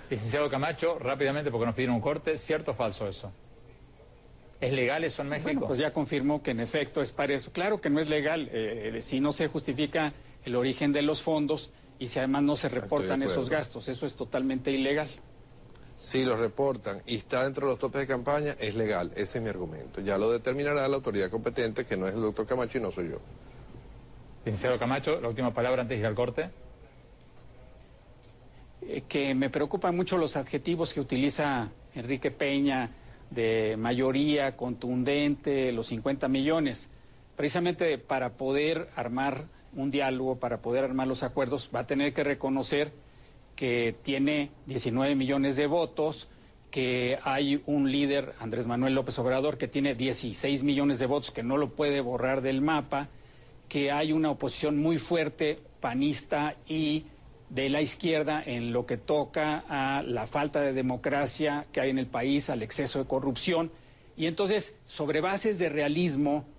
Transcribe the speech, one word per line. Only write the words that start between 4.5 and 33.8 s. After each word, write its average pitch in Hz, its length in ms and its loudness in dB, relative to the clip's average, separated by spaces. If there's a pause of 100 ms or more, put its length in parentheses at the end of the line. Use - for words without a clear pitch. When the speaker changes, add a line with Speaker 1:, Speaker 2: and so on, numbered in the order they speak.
Speaker 1:
¿Es 131 120 0
legal 135 300 2
eso 147 200 -4
en 139 60 -4
México? 151 200 -4
Speaker 2:
Bueno, - 180 0
pues 131 140 0
ya 151 120 2
confirmó 143 480 2
que 143 120 -2
en 120 80 -2
efecto 143 420 -2
es 123 80 -2
para 139 240 0
eso. 131 160 -4
Claro 190 300 0
que 156 100 0
no 143 80 4
es 156 100 2
legal, 151 440 0
eh, 110 420 -2
eh, 113 80 -4
si 131 160 -2
no 147 140 4
se 156 160 0
justifica 147 640 0 (320)
el 123 100 -2
origen 131 380 2
de 147 100 2
los 151 180 2
fondos 151 520 0 (260)
y 123 100 -6
si 127 120 -2
además 135 240 2
no 147 100 4
se 143 140 -2
Speaker 3:
Estoy - 80 -2
de 127 60 0
Speaker 2:
reportan 143 400 2
esos 139 160 2
Speaker 3:
acuerdo. 127 120 -2
Speaker 2:
gastos, 135 380 -2
eso 131 180 -4
es - 80 -6
totalmente 131 560 0
ilegal. 139 380 2 (880)
Speaker 3:
Si - 280 0
los 120 140 2
reportan 110 680 0
y 117 100 -2
está 127 280 0
dentro 139 220 -2
de 135 60 4
los 120 60 -2
topes 139 240 -2
de 131 40 -4
campaña, 139 540 0
es 107 140 -2
legal. 104 420 0
Ese 101 220 -4
es 117 40 -2
mi 110 80 -2
argumento. 78 500 -8
Ya 98 180 0
lo 107 120 4
determinará 135 580 0
la 139 80 2
autoridad 101 340 0
competente, 113 560 -2
que 107 100 0
no 92 100 0
es 95 80 -2
el 113 60 -2
doctor 107 260 0
Camacho 127 320 -2
y - 20 0
no 101 100 -2
soy 90 200 -4
yo. - 80 -6 (1300)
Speaker 1:
Licenciado 120 340 0
Camacho, 135 420 0
la 120 80 -2
última 117 260 0
palabra 123 280 2
antes 120 140 -2
de 107 40 -2
ir 107 60 2
al 107 80 0
corte. 123 360 0 (2250)
Speaker 2:
Eh, - 260 -6
que 139 260 0
me 131 160 2
preocupan 175 440 0
mucho 180 240 2
los 160 180 2
adjetivos 156 560 -2
que 151 80 -2
utiliza 135 720 0 (240)
Enrique 131 380 -2
Peña 139 580 2 (400)
de 113 480 2
mayoría 131 800 2